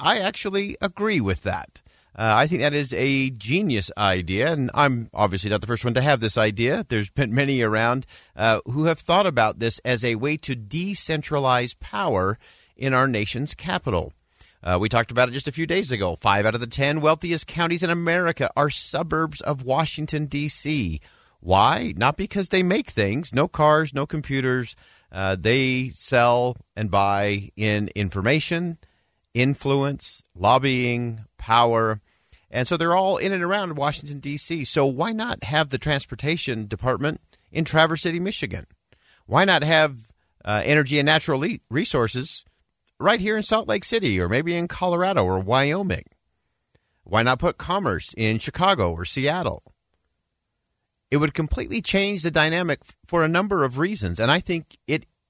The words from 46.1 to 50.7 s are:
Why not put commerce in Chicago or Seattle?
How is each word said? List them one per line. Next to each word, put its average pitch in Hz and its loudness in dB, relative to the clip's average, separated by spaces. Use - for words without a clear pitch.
Why 110 0
not 123 2
put 170 -2
commerce 160 -4
in 113 0
Chicago 147 0
or 85 -8
Seattle? 139 -4